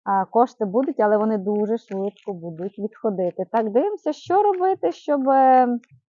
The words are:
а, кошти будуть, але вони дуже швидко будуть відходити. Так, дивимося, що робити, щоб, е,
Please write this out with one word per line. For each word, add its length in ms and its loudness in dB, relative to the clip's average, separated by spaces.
а, 220 -2
кошти 400 0
будуть, 340 -2
але 180 4
вони 200 0
дуже 400 -2
швидко 560 -8
будуть 460 -10
відходити. 720 -4
Так, 200 -2
дивимося, 420 -2
що 300 0
робити, 480 0
щоб, 380 -2
е, 500 4